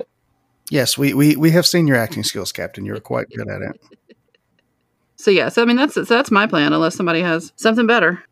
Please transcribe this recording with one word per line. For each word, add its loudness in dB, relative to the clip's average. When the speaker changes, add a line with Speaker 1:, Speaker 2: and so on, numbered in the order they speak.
Speaker 1:
Yes, 0
we, 0
we, 4
we 2
have 2
seen 2
your 4
acting -4
skills, -8
Captain. -10
You're -10
quite -6
good -12
at -10
it. -12
Speaker 2:
So, 0
yeah, 2
so, 0
I 2
mean, 2
that's, 0
so -2
that's 0
my 4
plan, 0
unless 0
somebody -2
has -4
something 2
better. 2